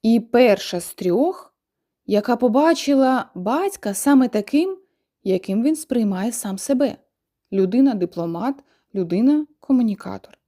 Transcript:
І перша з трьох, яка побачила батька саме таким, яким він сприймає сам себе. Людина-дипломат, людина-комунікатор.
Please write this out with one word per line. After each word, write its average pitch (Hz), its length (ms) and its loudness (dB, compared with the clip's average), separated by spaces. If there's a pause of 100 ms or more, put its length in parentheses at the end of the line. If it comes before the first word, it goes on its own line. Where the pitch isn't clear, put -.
І 226 180 4
перша 233 600 2
з - 140 -16
трьох, 214 600 -2 (520)
яка 208 300 0
побачила 269 960 2
батька 226 600 -4
саме 262 340 4
таким, 311 500 -2 (460)
яким 190 380 -2
він 302 140 0
сприймає 220 560 -2
сам 196 260 -8
себе. 269 380 -2 (560)
Людина-дипломат, 196 1000 0 (400)
людина-комунікатор. 214 1500 -2